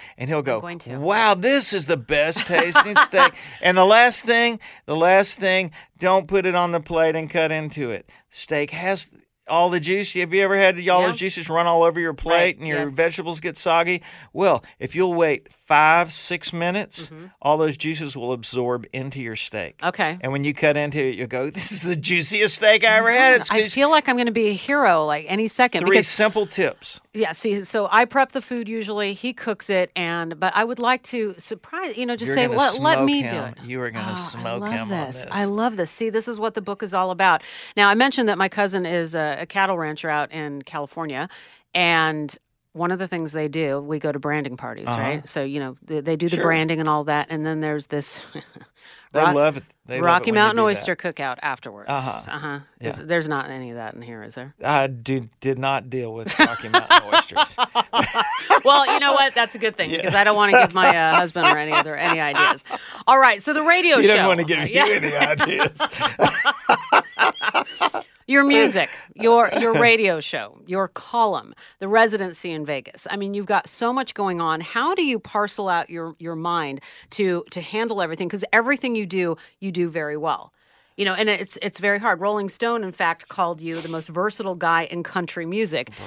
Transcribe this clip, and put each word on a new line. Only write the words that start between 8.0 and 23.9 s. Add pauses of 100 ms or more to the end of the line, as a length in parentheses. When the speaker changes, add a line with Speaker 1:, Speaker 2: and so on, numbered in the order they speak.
Speaker 1:
Steak
has (400)
all
the
juice.
Have
you
ever
had
y'all's
Speaker 2:
Yeah.
Speaker 1:
juices
run
all
over
your
plate
Speaker 2:
Right,
Speaker 1:
and
your
Speaker 2:
yes.
Speaker 1:
vegetables
get
soggy? (320)
Well, (160)
if
you'll
wait (180)
five,
six
minutes,
Speaker 2:
Mm-hmm. (160)
Speaker 1:
all
those
juices
will
absorb
into
your
steak.
Speaker 2:
Okay.
Speaker 1:
And
when
you
cut
into
it,
you'll
go,
"This
is
the
juiciest
steak
I
ever
had."
Speaker 2:
Mm-hmm.
Speaker 1:
It's
Speaker 2:
I
Speaker 1:
good.
Speaker 2:
feel